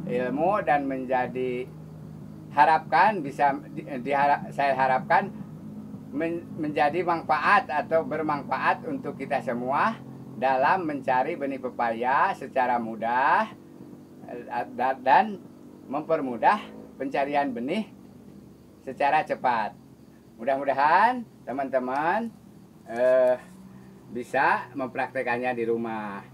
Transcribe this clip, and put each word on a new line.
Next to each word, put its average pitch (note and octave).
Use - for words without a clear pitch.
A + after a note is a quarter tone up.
ilmu B2+
dan D3
menjadi B2+
harapkan D#3+
bisa C#3
di-, D#3
dihara-, C#3
saya C#3
harapkan C3+
men-, E3
menjadi D3+
manfaat E3
atau D#3+
bermanfaat D3
untuk C3
kita C3+
semua C3
dalam C3+
mencari C#3
benih C#3
pepaya B2
secara B2
mudah, A#2+
eh, A#2+
da-, B2+
dan E3+
mempermudah D3
pencarian C#3
benih D3+
secara C#3+
cepat. A#2+
Mudah-mudahan C#3+
teman-teman, C#3
eh, B2+
bisa C#3
mempraktekannya B2
di A#2
rumah. A2+